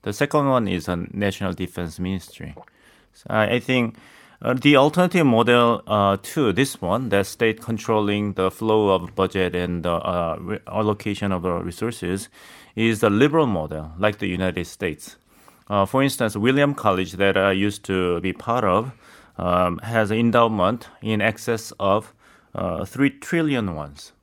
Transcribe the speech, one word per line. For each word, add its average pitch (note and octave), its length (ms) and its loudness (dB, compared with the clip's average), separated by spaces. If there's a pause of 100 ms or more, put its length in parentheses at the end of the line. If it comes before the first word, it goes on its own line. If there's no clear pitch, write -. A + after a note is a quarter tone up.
The G#2 100 -6
second C#3+ 360 0
one B2 200 2
is F2+ 200 -2
a F2+ 80 0 (160)
National G2 400 -2
Defense F2 460 -8
Ministry. F#2 560 -8 (580)
So - 160 -20
I, G#2+ 280 2
I B2 40 0
think, A#2+ 360 0 (440)
uh, B2 140 -2
the C#3+ 220 4
alternative E3+ 500 4
model, A#2+ 640 4
uh, G2+ 340 2
to B2+ 300 0
this C3 280 -2
one, G#2+ 280 -2
that G2 180 0
state A2 340 -2
controlling G#2 760 -2
the F#2+ 140 0
flow A2 420 2
of F2 260 0
budget F#2 400 0
and F2 260 -4
the, F2 80 -2
uh, E2+ 500 -2
re-, G#2 180 -8 (100)
allocation G#2 640 -2
of F2+ 100 -2
the F2+ 100 -2
resources, F2+ 760 -6 (480)
is A2 240 0
the A2 100 4
liberal C#3+ 360 4
model, D#2 520 -4
like G#2 200 0
the G2 100 -4
United F2+ 400 -2
States. - 480 -8 (520)
Uh, G2+ 160 2
for C3 160 0
instance, B2+ 360 0
William C3+ 380 2
College F#2 400 0
that G2 220 2
I G2 140 4
used G2 360 0
to F2+ 340 0
be F2+ 120 -4
part A#2 320 -2
of, G#2+ 280 2 (440)
um, F2+ 420 0
has G#2+ 340 0
an A2 60 0
endowment A#2 680 2 (140)
in G#2+ 180 -2
excess A2 600 -2
of, G2+ 340 0 (400)
uh, F2+ 300 -6
three C#3 260 0
trillion C#3 640 -4
wons D2 380 -14 (100)